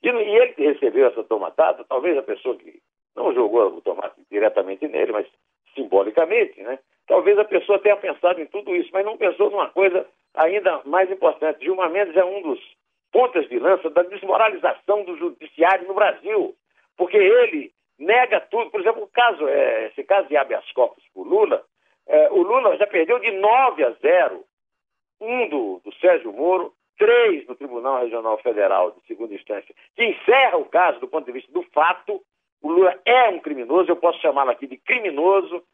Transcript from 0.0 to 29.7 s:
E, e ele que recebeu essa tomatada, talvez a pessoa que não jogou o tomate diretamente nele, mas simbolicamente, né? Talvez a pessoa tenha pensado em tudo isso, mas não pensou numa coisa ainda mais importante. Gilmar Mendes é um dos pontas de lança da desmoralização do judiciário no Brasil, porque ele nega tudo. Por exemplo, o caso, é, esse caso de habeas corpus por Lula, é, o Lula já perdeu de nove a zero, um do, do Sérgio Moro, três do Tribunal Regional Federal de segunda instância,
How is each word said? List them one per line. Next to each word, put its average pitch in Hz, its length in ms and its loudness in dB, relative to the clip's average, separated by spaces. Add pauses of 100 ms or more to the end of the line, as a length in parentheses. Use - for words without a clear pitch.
E, 220 60 0
e 214 260 -2
ele 247 180 4
que 147 120 -2
recebeu 139 420 2
essa 113 160 -2
tomatada, 107 640 -2
talvez 143 320 -2
a 131 60 -4
pessoa 120 340 -8
que - 240 -20 (340)
não - 180 -4
jogou 107 440 2
o - 40 -18
tomate 95 380 -8 (100)
diretamente 101 600 -2
nele, 104 240 -2
mas 107 120 -4 (480)
simbolicamente, 127 880 -2
né? 123 180 -10 (280)
Talvez 180 320 4
a 214 60 2
pessoa 196 340 0
tenha 202 160 2
pensado 180 460 -4
em 151 60 -10
tudo 196 280 -8
isso, 175 160 -2
mas 196 140 -2
não 214 100 -8
pensou 202 340 0
numa 196 200 -4
coisa 185 360 0 (280)
ainda 175 500 0
mais 180 260 0
importante. 160 540 -2
Gilmar 185 260 -2
Mendes 175 280 -2
é 185 80 4
um 196 160 -8
dos 147 180 -6 (520)
pontas 226 360 2
de 123 100 -6
lança 165 320 0
da 165 140 2
desmoralização 190 1000 -2
do 175 100 -10
judiciário 170 720 -2
no 196 60 -10
Brasil, 190 600 -2 (440)
porque 180 180 -2
ele 202 560 4 (260)
nega 220 440 2
tudo. 220 280 -6
Por 208 120 -6
exemplo, 220 220 -2
o 202 40 -12
caso, 196 400 0
é, 120 400 0
esse - 160 -12
caso 196 240 0
de - 80 -4
habeas 127 380 -2
corpus - 280 -2 (120)
por 92 120 -14
Lula, 165 380 0 (440)
é, 151 240 4
o 175 100 2
Lula 214 340 2
já 202 100 2
perdeu 180 340 0
de 214 120 -4
nove 214 540 2
a 120 60 0 (100)
zero, 143 420 2 (800)
um 233 260 -4
do, 104 380 -6
do 101 100 -16
Sérgio 139 380 0
Moro, 175 400 -2 (240)
três 214 500 2
do 123 80 -14
Tribunal 127 460 -6
Regional 113 380 -4
Federal 98 520 0
de - 160 -20
segunda 113 260 -12
instância, 98 400 -12 (220)